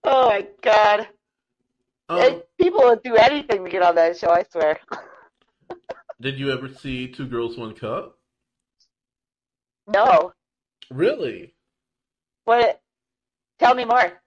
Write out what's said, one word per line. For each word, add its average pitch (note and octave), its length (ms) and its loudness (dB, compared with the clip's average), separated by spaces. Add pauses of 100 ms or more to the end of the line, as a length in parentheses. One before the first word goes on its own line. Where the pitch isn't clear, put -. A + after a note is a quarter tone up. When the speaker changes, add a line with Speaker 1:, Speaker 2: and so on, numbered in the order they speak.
Speaker 1:
Oh C4 260 2
my G3+ 160 -2 (160)
God. G#3+ 460 2 (1000)
Speaker 2:
Um, E3+ 100 -2
Speaker 1:
And C4+ 240 2 (160)
people F4 240 0
would A#3 200 4
do A#3+ 120 -4
anything A#3 480 2
to F3+ 60 -12
get F3+ 140 -4
on E3+ 120 2
that E3+ 220 2
show, E3+ 140 -2
I F3 200 2
swear. D#3 260 -2 (720)
<laughs> - 680 -20
Speaker 2:
Did C3+ 180 -10
you C#3 140 -6
ever C3 160 -8
see B2+ 400 -12
Two B2+ 200 -14
Girls, A#2 300 -8
One A2+ 180 -14
Cup? - 420 -12 (1700)
Speaker 1:
No. G#3 460 2 (560)
Speaker 2:
Really? C3+ 640 -4 (920)
Speaker 1:
What? A3+ 380 0 (800)
Tell B3 140 4
me B3 120 -4
more. A3+ 420 0